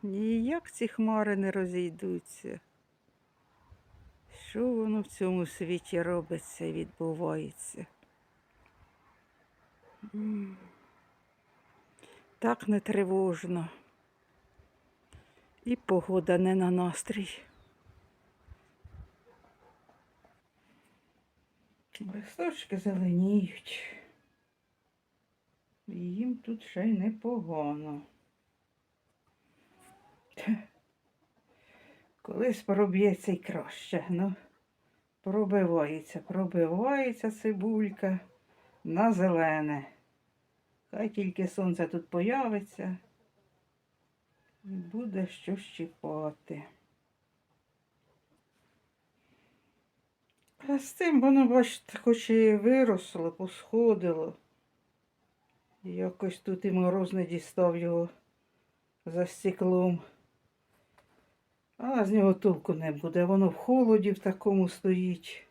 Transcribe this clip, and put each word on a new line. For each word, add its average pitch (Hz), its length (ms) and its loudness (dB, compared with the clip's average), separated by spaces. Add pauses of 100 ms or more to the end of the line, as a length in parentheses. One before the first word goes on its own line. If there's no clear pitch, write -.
Ніяк 226 680 -2
ці - 160 -4
хмари 220 480 0
не 196 160 0
розійдуться. 180 1080 -6 (1900)
Що 226 180 -2
воно 220 340 0
в 202 60 -6
цьому 185 380 -2
світі 175 560 -4
робиться 170 640 -6
і 165 80 -6
відбувається? 160 1120 -8 (2250)
М. 208 420 -6 (1800)
Так 233 280 -2
нетривожно. 190 1000 -2 (2000)
І 240 100 0
погода 180 640 2
не 185 180 4
на 185 160 2
настрій. 180 680 -4 (4000)
Листочки 208 800 -8
зеленіють. 185 1200 0 (1900)
І 202 60 -14
їм 185 420 -6
тут 226 280 -10
ще 185 240 -2
й 226 60 4
непогано. 160 1080 -4 (4000)
Колись 233 400 -2
проб'ється 196 720 2
й 180 60 2
краще, - 720 -8
ну, 185 260 0 (840)
пробивається, 190 960 0
пробивається 208 1120 0
цибулька 208 880 -2 (640)
на 196 300 2
зелене. 160 720 2 (1040)
Хай 208 180 -4
тільки 190 380 -2
сонце 175 400 -2
тут 170 220 -6
появиться, 202 880 -2 (1700)
і 202 60 -16
буде 190 580 -6
що - 300 -8
щипати. 156 1080 -10 (4000)
А 277 120 2
з - 140 -12
цим 320 280 4
воно, 269 260 8
бачите, 240 500 2
хоч 226 320 2
і 220 260 8
виросло, 202 760 2
посходило. 180 1040 0 (1500)
Якось 185 560 -6
тут 185 260 -6
і 196 60 0
мороз 185 420 2
не 185 120 0
дістав 170 520 0
його 170 320 0 (960)
за 170 200 -2
стеклом. 180 760 0 (1800)
А 240 280 0
з 190 60 0
нього 196 220 6
толку 190 400 2
не 160 180 -2
буде, 165 340 0
воно 196 240 4
в - 60 -6
холоді 220 560 4
в 196 80 -2
такому 190 500 0
стоїть. 185 800 -4